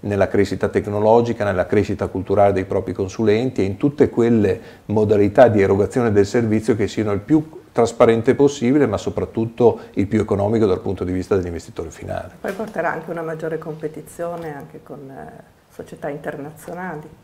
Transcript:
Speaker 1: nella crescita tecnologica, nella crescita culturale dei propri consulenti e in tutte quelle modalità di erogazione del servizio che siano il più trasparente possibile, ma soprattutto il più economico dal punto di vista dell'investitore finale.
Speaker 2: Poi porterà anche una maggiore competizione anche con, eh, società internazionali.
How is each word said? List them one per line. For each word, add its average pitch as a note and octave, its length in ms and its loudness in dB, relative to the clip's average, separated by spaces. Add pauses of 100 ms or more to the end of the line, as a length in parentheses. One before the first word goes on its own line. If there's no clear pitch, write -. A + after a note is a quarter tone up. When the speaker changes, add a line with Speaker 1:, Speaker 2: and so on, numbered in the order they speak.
Speaker 1:
nella G2 280 2
crescita G2+ 400 0
tecnologica, G#2+ 760 2
nella F#2 220 0
crescita G2+ 400 0
culturale G2 460 2
dei F#2+ 120 -2
propri F#2+ 280 -4
consulenti A2 680 -2
e F#2+ 40 2
in G2 120 -4
tutte C#3+ 320 2
quelle A2+ 520 2 (260)
modalità G#2 640 6
di G#2+ 120 2
erogazione G2 520 2
del G2+ 140 4
servizio A2 500 0
che G#2+ 100 -2
siano G#2+ 260 -4
il G2 80 -2
più D#3 400 -2 (120)
trasparente A2+ 640 4
possibile, C#3 520 2
ma G2+ 120 -2
soprattutto A2+ 800 0 (160)
il G2+ 120 -2
più G#2+ 140 0
economico G#2+ 460 0
dal F#2 140 0
punto G2 240 -6
di F2+ 80 -4
vista F#2 240 -2
dell'investitore E2+ 540 -6
finale. - 480 -12
Speaker 2:
Poi - 140 -8
porterà F3 400 -6
anche E3 180 -10
una E3 120 -8
maggiore D#3+ 340 -8
competizione D#3+ 960 -10
anche C#3+ 280 -18
con, D3 160 -18 (100)
eh, D3 340 -18 (300)
società D#3 380 -12
internazionali. D#3 960 -12 (160)